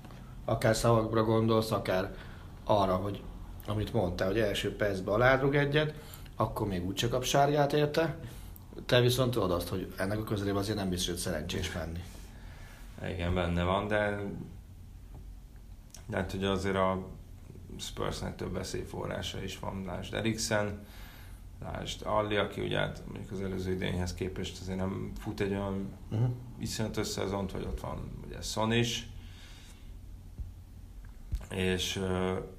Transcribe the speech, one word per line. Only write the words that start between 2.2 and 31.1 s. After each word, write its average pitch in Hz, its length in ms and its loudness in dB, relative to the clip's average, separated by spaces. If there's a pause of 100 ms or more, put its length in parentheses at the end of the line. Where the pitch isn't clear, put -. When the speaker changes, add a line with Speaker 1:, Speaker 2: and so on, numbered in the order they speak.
Speaker 1:
arra, 98 320 6
hogy 101 260 -2 (440)
amit 107 260 -2
mondtál, 92 360 2
hogy 101 100 2
első 101 380 0
percben 98 380 2
aládrug 131 400 6
egyet, 147 400 4 (420)
akkor 110 300 0
még 90 200 0
úgyse 98 220 0
kap 127 160 0
sárgát 143 480 6
érte. 147 440 4 (720)
Te 123 140 8
viszont 123 300 6
tudod 104 200 4
azt, 87 180 2
hogy 90 280 -2
ennek 101 220 0
a 107 60 -2
közelében 101 360 2
azért 101 160 0
nem 98 120 0
biztos, 90 200 0
hogy 87 100 0
szerencsés 82 540 -2
menni. 82 300 -4 (1120)
Speaker 2:
Igen, 87 200 2
benne 87 280 4
van, 98 260 4
de, 104 300 4 (1900)
de 107 100 -4
hát 92 160 0
ugye 95 160 0
azért 95 280 2
a 95 220 4 (800)
Spursnek - 580 -4
több 95 160 -6
veszélyforrása 95 880 -6
is 98 160 -8
van, 98 280 -6
lásd 95 280 -6
Eriksen, 104 720 0 (760)
lásd - 440 -6
Alli, 104 300 4
aki 101 240 0
ugye 101 180 0
hát 98 280 0
mondjuk 101 260 -8
az 95 80 -4
előző 92 320 -2
idényhez 92 420 0
képest 92 460 -4
azért 92 180 -4
nem 98 420 -2
fut 104 200 -6
egy 101 100 2
olyan 98 420 -2 (180)
Speaker 1:
Mhm. 110 120 2 (360)
Speaker 2:
iszonyatos 110 480 -2
szezont, 98 460 0
vagy 95 100 -4
ott 92 180 -2
van - 300 -6 (160)
ugye - 140 -10
Son 110 320 2
is, 117 360 2 (2500)